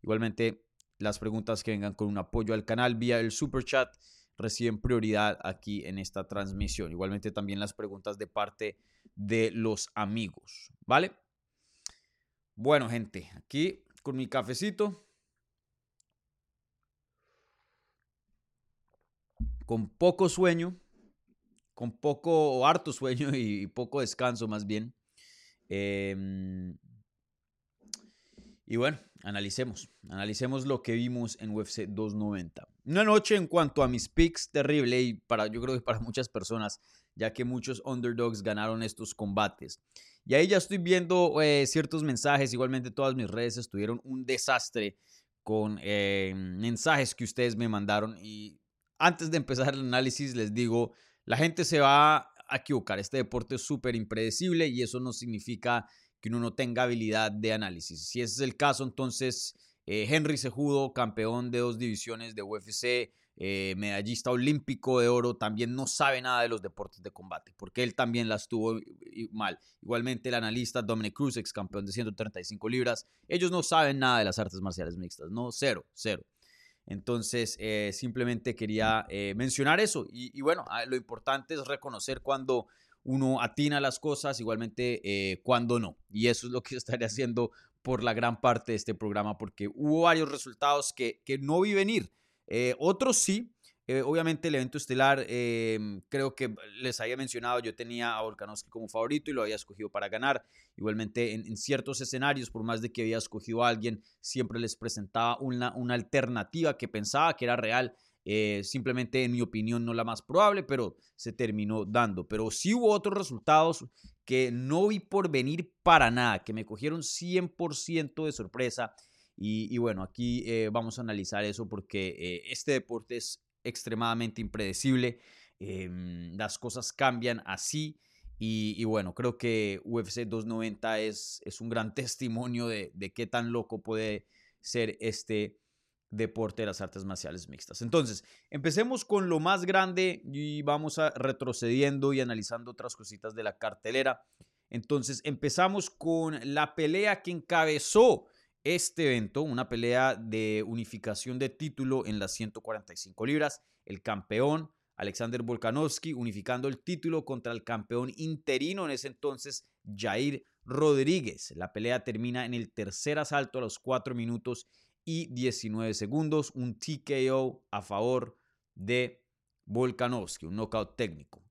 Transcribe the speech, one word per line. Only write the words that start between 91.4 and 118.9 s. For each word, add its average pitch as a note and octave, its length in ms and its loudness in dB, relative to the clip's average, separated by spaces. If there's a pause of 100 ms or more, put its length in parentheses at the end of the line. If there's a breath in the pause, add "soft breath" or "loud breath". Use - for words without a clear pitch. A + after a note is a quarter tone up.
vi G3+ 140 2
venir. G3 380 2 (340)
Eh, B2 320 0
otros G3+ 400 4
sí. A3 360 0 (320 soft breath)
Eh, C3 160 2
obviamente D#3+ 460 0
el D3+ 60 2
evento B2+ 220 -2
estelar, C3+ 520 4
eh, A#2 500 0 (320)
creo C3+ 240 -2
que B2 200 -4 (280)
les B2+ 180 -2
había A#2+ 160 -2
mencionado, B2 440 -2
yo A2+ 140 -4
tenía A#2+ 440 -4
a A2 40 -2
Volkanovski G#2 460 -8
como A2+ 200 -10
favorito C#3 420 0
y C#3 40 -2
lo B2 80 2
había G#2+ 140 0
escogido G2+ 320 -10
para G2+ 220 -2
ganar. B2+ 340 0 (320 soft breath)
Igualmente A2 560 -2
en, A2 140 -6
en G#2+ 100 -8
ciertos C3 460 -2
escenarios, C3+ 480 -2
por A2 140 -6
más A2+ 180 -2
de A#2 100 -6
que A#2+ 100 -4
había A2+ 140 0
escogido A2+ 480 -2
a A#2+ 40 6
alguien, A2 340 0 (180 soft breath)
siempre A#2+ 400 -4
les A2+ 160 -4
presentaba A2+ 640 -2
una, B2 340 -2
una B2 200 -2
alternativa C3 840 0
que A2+ 120 -8
pensaba C#3 460 2
que B2+ 120 -2
era A#2+ 100 2
real. A#2+ 380 0 (360 soft breath)
Eh, G#2 320 2
simplemente, B2+ 640 0
en A#2+ 80 0
mi A#2+ 80 0
opinión, A2+ 460 0
no A#2 80 -2
la A#2 100 0
más A2+ 160 -4
probable, G3+ 420 4
pero B2 340 -2 (200 soft breath)
se - 160 -8
terminó G#2+ 540 0
dando. G#2 420 2
Pero G#2+ 220 -2
sí G3+ 240 0
hubo A#3 180 6
otros G3+ 240 2
resultados D#3 680 4 (420 soft breath)
que B2+ 240 4
no C#3+ 360 2
vi G#3 120 2
por F#3+ 300 0
venir D3 420 0 (100)
para D3+ 280 10
nada, A#2 340 2
que A2+ 80 -8
me G#2+ 140 -6
cogieron D3 360 -4
cien F3+ 460 -2
por E3+ 260 -6
ciento D#3 520 -4
de D3 60 -2
sorpresa. A#2+ 600 -4 (440 soft breath)